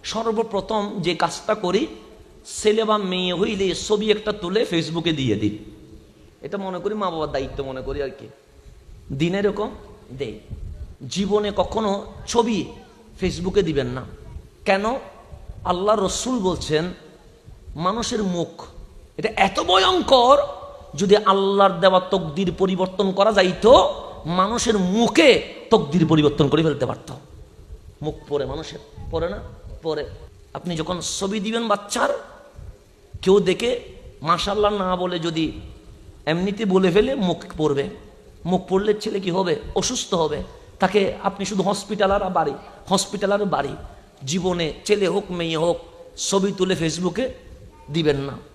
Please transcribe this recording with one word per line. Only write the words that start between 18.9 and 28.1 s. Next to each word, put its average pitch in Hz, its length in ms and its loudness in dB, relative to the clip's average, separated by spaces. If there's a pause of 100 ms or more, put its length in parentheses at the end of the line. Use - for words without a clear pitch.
এটা 214 180 -4
এত 196 240 0
ভয়ঙ্কর, 330 800 6 (580)
যদি 190 220 6
আল্লাহর 196 640 4
দেওয়া 185 200 6
তকদির 180 580 -2
পরিবর্তন 190 540 0
করা 196 200 4
যাইতো, 202 720 6 (220)
মানুষের 208 520 2
মুখে 208 640 6 (280)
তকদির 165 380 4
পরিবর্তন 151 420 4
করে 151 140 4
ফেলতে 131 220 0
পারত। - 280 -8 (880)
মুখ 147 140 -6 (120)